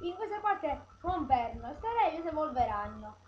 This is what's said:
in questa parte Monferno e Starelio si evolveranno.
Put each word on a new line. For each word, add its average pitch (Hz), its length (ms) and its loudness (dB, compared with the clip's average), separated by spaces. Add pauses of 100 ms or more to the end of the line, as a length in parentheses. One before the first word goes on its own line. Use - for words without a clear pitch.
in 349 140 -2
questa 415 260 -4
parte 349 460 0 (160)
Monferno 247 680 0
e 294 40 -8
Starelio 427 460 2
si 339 60 -2
evolveranno. 220 880 0 (120)